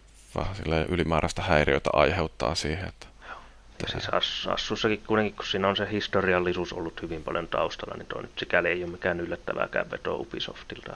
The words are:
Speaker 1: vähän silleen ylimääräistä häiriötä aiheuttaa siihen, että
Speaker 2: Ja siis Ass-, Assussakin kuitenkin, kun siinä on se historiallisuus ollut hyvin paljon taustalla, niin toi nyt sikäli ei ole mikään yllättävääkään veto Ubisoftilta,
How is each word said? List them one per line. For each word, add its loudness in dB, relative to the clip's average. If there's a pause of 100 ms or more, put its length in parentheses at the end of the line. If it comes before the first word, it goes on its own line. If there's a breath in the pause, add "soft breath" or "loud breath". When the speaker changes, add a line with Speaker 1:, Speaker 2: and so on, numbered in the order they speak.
(360 loud breath)
Speaker 1:
vähän -2
silleen 2
ylimääräistä 2
häiriötä 4
aiheuttaa 4
siihen, -4
että -14 (760 loud breath)
Speaker 2:
Ja -4
siis -4
Ass-, 0
Assussakin 0
kuitenkin, 2
kun -8
siinä 0
on 4
se 0
historiallisuus 2
ollut -6
hyvin -6
paljon -4
taustalla, -2
niin -12
toi -8
nyt -12
sikäli 2
ei 0
ole -6
mikään 0
yllättävääkään -2
veto -4
Ubisoftilta, -8